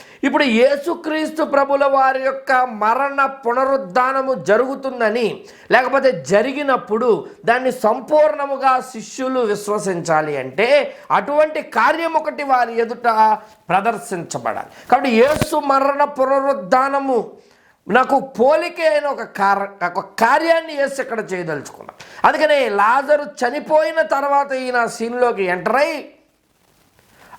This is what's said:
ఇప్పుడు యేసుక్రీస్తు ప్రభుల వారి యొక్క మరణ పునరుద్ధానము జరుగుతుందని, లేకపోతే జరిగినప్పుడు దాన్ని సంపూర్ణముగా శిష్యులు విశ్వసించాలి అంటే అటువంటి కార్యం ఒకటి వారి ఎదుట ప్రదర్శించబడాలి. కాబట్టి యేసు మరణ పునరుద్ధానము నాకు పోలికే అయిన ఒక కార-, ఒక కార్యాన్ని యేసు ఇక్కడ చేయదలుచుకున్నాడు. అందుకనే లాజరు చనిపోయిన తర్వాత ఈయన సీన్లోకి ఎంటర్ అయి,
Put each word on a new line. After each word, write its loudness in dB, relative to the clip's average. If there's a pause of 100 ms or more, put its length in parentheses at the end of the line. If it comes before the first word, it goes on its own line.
(240)
ఇప్పుడు 2
యేసుక్రీస్తు 0
ప్రభుల 2
వారి 2
యొక్క -4
మరణ 0
పునరుద్ధానము -2
జరుగుతుందని, -2 (280)
లేకపోతే 2
జరిగినప్పుడు 0 (200)
దాన్ని 2
సంపూర్ణముగా 2
శిష్యులు -6
విశ్వసించాలి 0
అంటే 0 (160)
అటువంటి 0
కార్యం 0
ఒకటి -4
వారి 0
ఎదుట -4 (680)
ప్రదర్శించబడాలి. -4 (240)
కాబట్టి 2
యేసు 4
మరణ 0
పునరుద్ధానము 0 (560)
నాకు 2
పోలికే 0
అయిన 0
ఒక -4
కార-, -2 (120)
ఒక -2
కార్యాన్ని 2
యేసు -4
ఇక్కడ -6
చేయదలుచుకున్నాడు. -6
అందుకనే 2
లాజరు 0
చనిపోయిన -2
తర్వాత 0
ఈయన -2
సీన్లోకి -2
ఎంటర్ 0
అయి, -2 (1300)